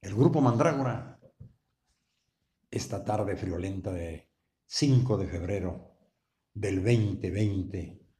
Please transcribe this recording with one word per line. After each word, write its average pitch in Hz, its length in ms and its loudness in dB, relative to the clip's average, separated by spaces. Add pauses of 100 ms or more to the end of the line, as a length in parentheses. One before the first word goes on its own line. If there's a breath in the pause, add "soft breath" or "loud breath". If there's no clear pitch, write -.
El 95 140 -8
Grupo 151 260 6
Mandrágora, 123 760 2 (1500)
esta 98 340 -6
tarde 104 320 0
friolenta 92 560 -4
de 82 360 -8 (360)
cinco 127 520 4
de 95 100 -2
febrero 87 680 -6 (580)
del 98 280 -2
veinte 104 500 2
veinte 95 720 -2 (180)